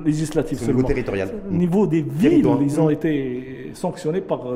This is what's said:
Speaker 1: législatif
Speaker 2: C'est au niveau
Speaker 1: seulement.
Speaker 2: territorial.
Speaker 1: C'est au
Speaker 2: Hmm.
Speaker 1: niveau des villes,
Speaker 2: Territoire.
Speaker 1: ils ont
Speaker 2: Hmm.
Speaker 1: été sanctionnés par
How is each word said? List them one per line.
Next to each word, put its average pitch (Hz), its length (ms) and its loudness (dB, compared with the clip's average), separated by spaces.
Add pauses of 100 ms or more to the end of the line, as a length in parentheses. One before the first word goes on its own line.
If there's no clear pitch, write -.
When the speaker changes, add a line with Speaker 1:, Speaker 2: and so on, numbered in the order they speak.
Speaker 1:
législatif 151 540 0
Speaker 2:
C'est 120 60 -6
au - 20 -2
niveau 123 120 2
Speaker 1:
seulement. 131 100 2
Speaker 2:
territorial. 101 400 -2
Speaker 1:
C'est - 200 -10
au 180 60 -2
Speaker 2:
Hmm. 170 40 0
Speaker 1:
niveau 180 280 2
des 160 160 2
villes, 147 280 2
Speaker 2:
Territoire. 208 300 6
Speaker 1:
ils 143 200 0
ont 160 80 6
Speaker 2:
Hmm. - 20 4
Speaker 1:
été 135 840 -2
sanctionnés 175 480 -4
par 135 360 -4